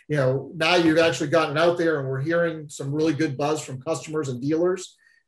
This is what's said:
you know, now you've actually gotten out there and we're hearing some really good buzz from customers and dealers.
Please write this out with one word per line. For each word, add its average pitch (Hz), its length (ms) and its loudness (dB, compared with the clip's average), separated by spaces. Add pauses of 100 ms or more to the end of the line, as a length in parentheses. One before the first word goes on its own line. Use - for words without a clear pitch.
you 151 80 -2
know, 135 400 0
now 165 180 2
you've 165 220 4
actually 165 320 2
gotten 156 280 2
out 170 200 4
there 160 240 0
and 131 80 -4
we're 135 100 -4
hearing 160 480 -2
some 139 240 -8
really 156 220 2
good 143 240 -2
buzz 147 260 -2
from - 180 -10
customers 156 460 -4
and 123 140 -6
dealers. 175 560 0 (300)